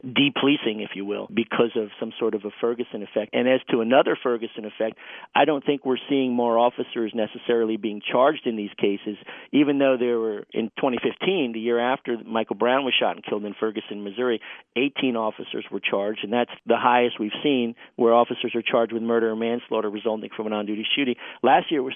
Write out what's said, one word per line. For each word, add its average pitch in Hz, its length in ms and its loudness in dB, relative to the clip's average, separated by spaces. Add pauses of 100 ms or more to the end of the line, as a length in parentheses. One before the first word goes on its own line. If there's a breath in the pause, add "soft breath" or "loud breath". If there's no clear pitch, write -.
de-policing, 135 800 0
if 101 140 -8
you 98 100 -6
will, 101 280 -6
because 117 420 0
of 107 240 -4
some 113 200 -8
sort 110 160 0
of 101 100 -6
a 104 60 -6 (100)
Ferguson 117 420 -4
effect. 104 300 -4
And 120 160 2
as 131 120 4 (100)
to 123 100 4
another 143 400 4
Ferguson 113 440 -4
effect, 110 340 -6 (360 loud breath)
I 131 100 6
don't 147 200 0
think 143 200 0
we're 131 120 2 (120)
seeing 135 240 2
more 120 260 2
officers 120 560 0
necessarily 113 640 0
being 104 240 -4
charged 131 460 2
in 117 100 -2
these 104 200 -6
cases, 101 400 -2 (360 loud breath)
even 143 260 4
though 135 180 4
there 120 220 0
were, 110 340 -4
in 113 260 -2
twenty 127 240 0
fifteen, 143 500 0
the 113 80 -8
year 117 180 0
after 123 480 -2
Michael 113 300 -2
Brown 123 280 2
was 123 80 0
shot 98 240 0
and - 80 -18
killed 107 220 -4
in 101 120 -8
Ferguson, 107 460 -6
Missouri, 113 380 -2 (340 loud breath)
eighteen 127 400 0
officers 113 540 -4
were 101 100 -6
charged, 104 420 -2
and 104 100 -6
that's 120 180 0 (160)
the 113 100 0
highest 123 420 2
we've 107 120 -2 (120)
seen 123 320 0 (220 loud breath)
where 117 160 6
officers 117 420 2
are 117 60 0
charged 113 320 0
with 113 100 -2
murder 113 280 2
or 110 60 -4
manslaughter 113 520 -2
resulting 107 480 -4
from 107 120 -6
an 107 40 -2
on-duty 104 420 -4
shooting. 127 200 0 (280 loud breath)
Last 131 280 4
year 151 100 0
it 131 40 -2
was 131 100 -6